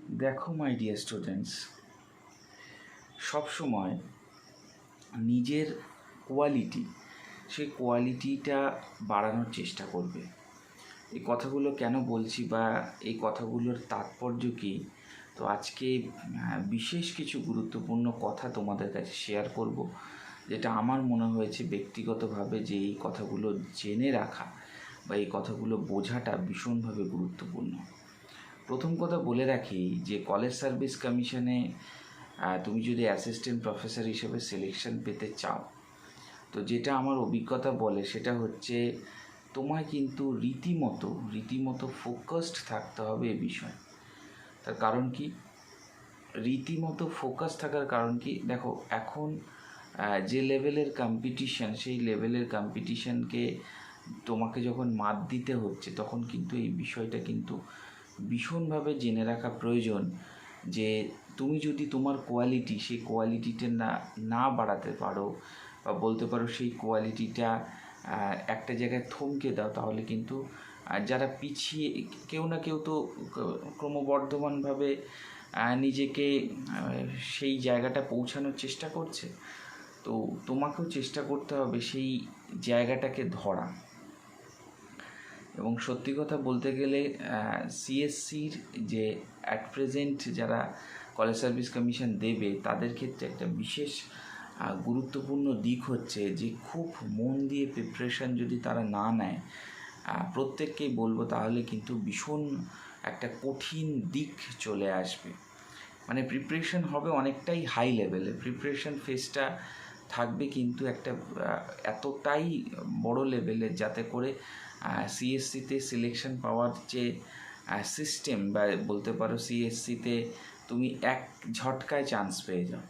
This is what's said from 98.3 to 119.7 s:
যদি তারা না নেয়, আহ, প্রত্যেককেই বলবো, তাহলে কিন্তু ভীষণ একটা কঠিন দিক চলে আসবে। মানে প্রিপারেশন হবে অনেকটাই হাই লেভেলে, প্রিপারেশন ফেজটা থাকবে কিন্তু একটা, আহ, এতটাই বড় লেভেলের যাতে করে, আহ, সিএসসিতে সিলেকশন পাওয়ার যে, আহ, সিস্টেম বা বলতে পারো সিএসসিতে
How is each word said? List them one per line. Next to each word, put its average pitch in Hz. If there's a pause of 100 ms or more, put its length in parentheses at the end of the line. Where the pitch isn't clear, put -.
যদি 120
তারা 120
না 104
নেয়, 107 (640)
আহ, -
প্রত্যেককেই 139
বলবো, 113
তাহলে 117
কিন্তু 117
ভীষণ 143 (480)
একটা - (140)
কঠিন 139
দিক 143 (280)
চলে 98
আসবে। 92 (760)
মানে 131
প্রিপারেশন 160
হবে 147
অনেকটাই 147
হাই 123
লেভেলে, 95
প্রিপারেশন 139
ফেজটা 135 (500)
থাকবে 120
কিন্তু 123
একটা, 127
আহ, - (120)
এতটাই 147 (400)
বড় 120
লেভেলের 113
যাতে 107
করে, 123 (480)
আহ, -
সিএসসিতে 131
সিলেকশন 123
পাওয়ার 117 (160)
যে, 120 (480)
আহ, 104
সিস্টেম 107
বা 104 (200)
বলতে 104
পারো 113
সিএসসিতে 117 (360)